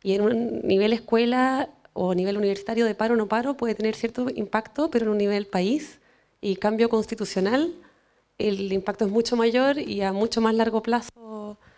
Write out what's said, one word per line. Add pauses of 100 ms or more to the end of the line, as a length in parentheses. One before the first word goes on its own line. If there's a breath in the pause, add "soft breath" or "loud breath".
Y
en
un
nivel
escuela (240)
o
nivel
universitario
de
paro
o
no
paro
puede
tener
cierto
impacto,
pero
en
un
nivel
país (420 soft breath)
y
cambio
constitucional (640 soft breath)
el
impacto
es
mucho
mayor
y
a
mucho
más
largo
plazo. (200 soft breath)